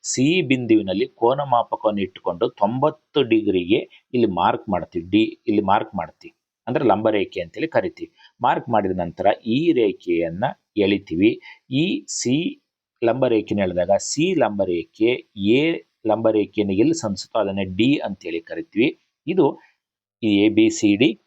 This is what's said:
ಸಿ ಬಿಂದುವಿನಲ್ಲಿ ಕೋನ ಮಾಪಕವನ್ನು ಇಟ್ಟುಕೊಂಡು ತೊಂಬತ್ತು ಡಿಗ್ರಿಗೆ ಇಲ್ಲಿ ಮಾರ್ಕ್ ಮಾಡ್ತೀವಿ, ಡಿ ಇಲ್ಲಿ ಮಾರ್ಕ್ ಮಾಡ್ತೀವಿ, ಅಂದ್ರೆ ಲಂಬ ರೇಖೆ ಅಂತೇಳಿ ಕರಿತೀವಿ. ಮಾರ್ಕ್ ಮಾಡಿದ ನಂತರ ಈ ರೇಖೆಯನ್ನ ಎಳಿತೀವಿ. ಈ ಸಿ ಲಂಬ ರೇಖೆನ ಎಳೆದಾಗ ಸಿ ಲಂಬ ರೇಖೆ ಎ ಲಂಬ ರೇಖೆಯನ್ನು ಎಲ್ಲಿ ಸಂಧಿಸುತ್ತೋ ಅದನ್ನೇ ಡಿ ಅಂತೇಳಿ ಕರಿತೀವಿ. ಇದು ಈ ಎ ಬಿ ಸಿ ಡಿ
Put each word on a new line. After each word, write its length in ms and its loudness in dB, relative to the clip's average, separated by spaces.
ಸಿ 400 0
ಬಿಂದುವಿನಲ್ಲಿ 640 2
ಕೋನ 340 0
ಮಾಪಕವನ್ನು 600 -2
ಇಟ್ಟುಕೊಂಡು 480 -4
ತೊಂಬತ್ತು 760 -2
ಡಿಗ್ರಿಗೆ 540 2
ಇಲ್ಲಿ 120 2
ಮಾರ್ಕ್ 420 -2
ಮಾಡ್ತೀವಿ, 420 -6
ಡಿ 120 4
ಇಲ್ಲಿ 380 -2
ಮಾರ್ಕ್ 340 0
ಮಾಡ್ತೀವಿ, 420 -12
ಅಂದ್ರೆ 180 -2
ಲಂಬ 240 2
ರೇಖೆ 320 -2
ಅಂತೇಳಿ 280 -8
ಕರಿತೀವಿ. 440 -4
ಮಾರ್ಕ್ 280 -2
ಮಾಡಿದ 280 0
ನಂತರ 300 -4
ಈ 260 2
ರೇಖೆಯನ್ನ 720 -2
ಎಳಿತೀವಿ. 640 0
ಈ 380 -2
ಸಿ 540 -4
ಲಂಬ 220 2
ರೇಖೆನ 320 0
ಎಳೆದಾಗ 400 -2
ಸಿ 360 -2
ಲಂಬ 280 0
ರೇಖೆ 760 -2
ಎ 460 2
ಲಂಬ 240 2
ರೇಖೆಯನ್ನು 440 0
ಎಲ್ಲಿ 200 2
ಸಂಧಿಸುತ್ತೋ 440 -6
ಅದನ್ನೇ 260 -2
ಡಿ 340 0
ಅಂತೇಳಿ 420 -8
ಕರಿತೀವಿ. 600 -4
ಇದು 340 0
ಈ 240 4
ಎ 20 6
ಬಿ 220 4
ಸಿ 260 2
ಡಿ 300 0